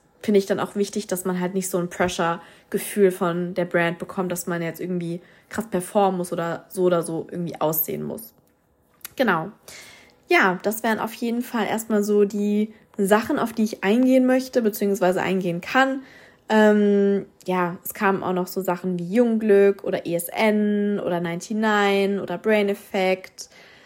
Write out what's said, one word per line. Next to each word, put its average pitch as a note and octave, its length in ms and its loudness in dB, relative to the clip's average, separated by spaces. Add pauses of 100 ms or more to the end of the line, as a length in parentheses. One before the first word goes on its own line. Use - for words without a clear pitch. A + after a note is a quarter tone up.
(220)
finde G3+ 160 4
ich G3 80 2
dann G3 140 -2
auch - 140 -4
wichtig, G3+ 320 -4
dass F3+ 180 -6
man F3+ 140 -2
halt F3+ 160 -4
nicht F#3+ 140 -2
so F#3 100 -2
ein F3 120 -2
Pressure-Gefühl F3+ 1200 -2
von F3+ 440 -4
der F3+ 100 0
Brand E3+ 340 0
bekommt, F3+ 340 -6
dass F3 140 -8
man E3+ 160 -4
jetzt D#3+ 180 -8
irgendwie F3 400 -6 (300)
krass A3 180 -6
performen F#3+ 500 0
muss F3 140 -4
oder E3+ 360 -6
so F#3 160 -2
oder F3 180 4
so E3 280 -6
irgendwie F3 300 -8
aussehen D#3 440 -2
muss. - 280 -10 (840)
Genau. F#3+ 340 0 (800)
Ja, G3 300 4
das G#3+ 200 -2
wären A3 160 0
auf A3 140 -6
jeden A#3+ 300 -4
Fall A3+ 240 -2
erstmal G#3+ 360 0
so G#3 220 4
die G#3 480 0 (240)
Sachen, G#3 420 2
auf A3 140 -2
die A3 120 0
ich - 200 -6
eingehen B3+ 400 4
möchte, B3+ 380 2
beziehungsweise G3 580 0
eingehen F3+ 400 -2
kann. C4+ 400 0 (480)
Ähm, G#3 800 4 (180)
ja, F3+ 400 -2
es - 80 -10
kamen G3 300 0
auch F#3 100 -2
noch F3+ 140 -2
so F#3+ 160 -6
Sachen F3+ 360 -2
wie F3 140 -6
Junglück G#3+ 720 4
oder - 220 -4
E E3+ 80 -4
S E3+ 140 -4
N G#3 760 0
oder F3 160 -2
Ninety-nine G3 1040 0
oder F3+ 160 -6
Brain G#3+ 320 2
Effect. F#3 800 -4 (360)